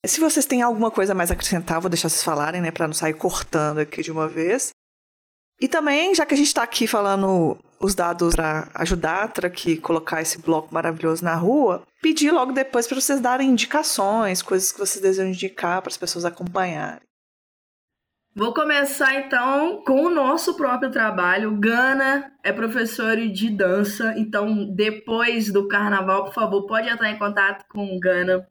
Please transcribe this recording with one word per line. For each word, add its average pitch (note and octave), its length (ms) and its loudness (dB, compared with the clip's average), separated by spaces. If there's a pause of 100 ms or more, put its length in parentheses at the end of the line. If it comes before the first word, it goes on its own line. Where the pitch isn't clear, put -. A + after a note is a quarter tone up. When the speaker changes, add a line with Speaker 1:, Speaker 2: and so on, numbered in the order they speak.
Speaker 1:
Se - 160 -2
vocês D#4 280 2
têm B3 160 2
alguma A3+ 260 2
coisa G3+ 240 2
mais F3 160 0
a F3 60 0
acrescentar, E3+ 440 -2
vou F3+ 120 -2
deixar E3+ 180 0
vocês - 140 -2
falarem, D#3+ 360 -2
né? E3 120 0
Pra D#3+ 160 -2
não D#3 80 -4
sair D#3+ 180 0
cortando D#3 640 -2
aqui D3+ 240 -4
de D#3+ 100 -6
uma D#3 160 -2
vez. F3+ 440 -2 (880)
E C4 80 0
também, D#4+ 480 2
já D#4 100 2
que D4+ 80 0
a C#4 40 4
gente D4 180 4
tá B3+ 80 2
aqui - 240 -2
falando G3 680 2 (240)
os F#3+ 140 0
dados E3+ 420 0
pra D#3 380 -2
ajudar E3+ 500 -2
a A3 40 -4
Truck F3 500 -2
colocar D#3+ 420 -2
esse E3 200 -4
bloco D#3+ 340 -2
maravilhoso E3 500 -2
na E3 120 0
rua, F#3+ 480 2 (180)
pedir D#4 300 4
logo C4+ 200 2
depois B3+ 360 0
pra C4 120 -4
vocês C#4 220 0
darem C4 300 2
indicações, G#3+ 880 0
coisas F#3 300 0
que - 80 -12
vocês G3 200 -4
desejam F#3+ 300 2
indicar F#3 540 -4
pras - 140 -8
pessoas F3 280 -6
acompanharem. F3 760 -4 (1300)
Speaker 2:
Vou A3+ 200 -2
começar, C#4+ 580 2
então, C#4 720 0
com C4+ 200 4
o F4 40 2
nosso D#4+ 460 2
próprio C4 340 0
trabalho. G#3 680 0
Gana C4+ 760 2 (100)
é G3 80 0
professora A3+ 760 -2
de G#3 240 -2
dança, G3+ 680 0
então, G#3+ 560 -2
depois G#3+ 800 0
do G3+ 140 2
carnaval, G3 580 0
por - 80 -12
favor, G3+ 320 0
pode A3 240 -2
entrar A3+ 220 -2
em G#3+ 80 -10
contato G3+ 480 -2
com G3+ 280 -8
o F#3 40 -6
Gana F#3 520 0